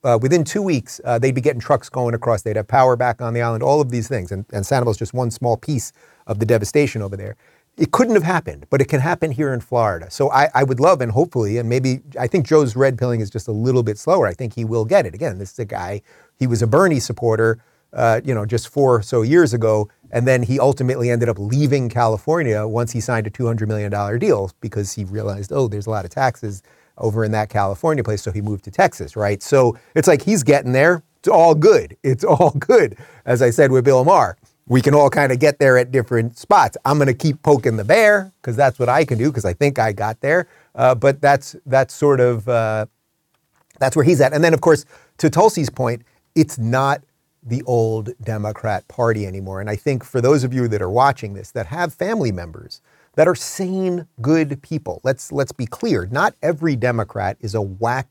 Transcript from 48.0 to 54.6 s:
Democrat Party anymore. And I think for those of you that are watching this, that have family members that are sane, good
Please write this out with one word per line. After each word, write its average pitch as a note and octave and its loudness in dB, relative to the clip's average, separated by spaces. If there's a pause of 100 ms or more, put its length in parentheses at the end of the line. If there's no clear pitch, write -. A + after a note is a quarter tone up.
Democrat G#2+ -6
Party A2+ -2
anymore. F#2+ -10
And G#2 -10
I G#2+ -4
think C3 -4
for - -4
those C3 4
of B2 -4
you B2+ -2
that G#2 -2
are F#2 -4
watching A#2+ 0
this, G2+ -16
that G#2 -8
have D#3+ -6
family F#3 -4
members E2+ -14 (320)
that D#3 4
are F3 2
sane, F#3 -6 (140)
good D3 -2